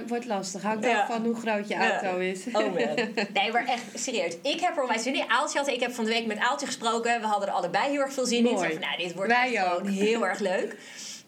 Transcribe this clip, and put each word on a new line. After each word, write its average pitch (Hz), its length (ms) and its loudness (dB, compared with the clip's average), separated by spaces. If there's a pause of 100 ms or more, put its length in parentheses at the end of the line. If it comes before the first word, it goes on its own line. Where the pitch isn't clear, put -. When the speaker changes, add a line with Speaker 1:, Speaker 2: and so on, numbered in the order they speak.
Speaker 1:
wordt 240 200 -4
lastig. 196 360 -4
Hangt 214 220 -2
Speaker 2:
Ja. 226 160 4
Speaker 1:
af 202 60 2
van 226 180 -2
hoe 233 100 2
groot 214 340 -2
je 214 60 -2
Speaker 2:
Ja. 190 260 2
Speaker 1:
auto 185 180 0
is. 185 280 -2
Speaker 2:
Oh 240 60 -6
man. 208 220 2
Speaker 1:
<laughs> 214 600 0
Speaker 2:
Nee, 208 180 2
maar 240 140 2
echt 254 160 0 (120)
serieus. 196 480 -2
Ik 320 180 0
heb 339 160 0
er 285 60 0
onwijs 254 200 0
zin 269 120 0
in. 294 160 0
Aaltje 294 280 2
had, 285 100 0
ik 247 120 0
heb 247 120 0
van 240 120 -2
de 220 60 0
week 233 160 0
met 208 120 -2
Aaltje 262 280 0
gesproken. 233 540 0
We 214 60 -4
hadden 202 220 0
er 190 60 -2
allebei 190 360 0
heel 285 100 0
erg 277 120 0
veel 254 140 0
zin 233 120 2
in. 233 160 4
Speaker 1:
Mooi. 180 120 0
Speaker 2:
Zo 160 60 0
van, 156 80 -4
nou, 143 160 -4
dit 175 180 -4
wordt 196 160 -2
Speaker 1:
Wij 247 260 4
Speaker 2:
echt 190 100 2
Speaker 1:
ook. 180 100 2
Speaker 2:
gewoon 196 160 -2
heel 208 340 2
erg 196 120 -2
leuk. 202 380 0 (520)